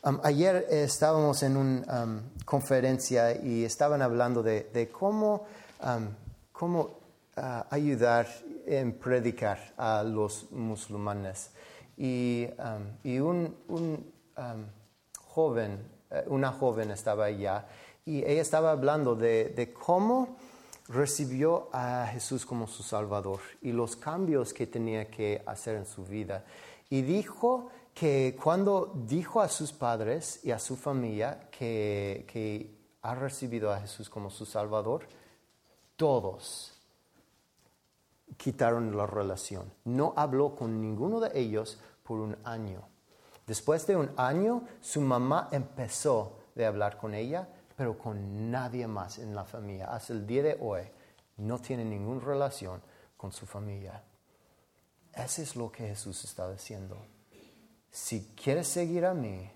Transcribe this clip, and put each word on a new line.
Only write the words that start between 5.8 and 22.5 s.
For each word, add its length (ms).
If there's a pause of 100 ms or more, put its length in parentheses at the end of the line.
um, 260 (440)
cómo, 460 (380)
ah, 340
ayudar 560 (380)
en 340
predicar 760
a 260
los 500
musulmanes. 1000 (460)
Y, 500 (120)
um, 440
y 160
un, 380 (120)
un, 440 (240)
um, 300 (600)
joven, 640 (200)
eh, 180
una 240
joven 380
estaba 340
allá 420 (380)
y 200
ella 180
estaba 280
hablando 440
de, 360
de 220
cómo 640 (520)
recibió 840
a 400
Jesús 340
como 200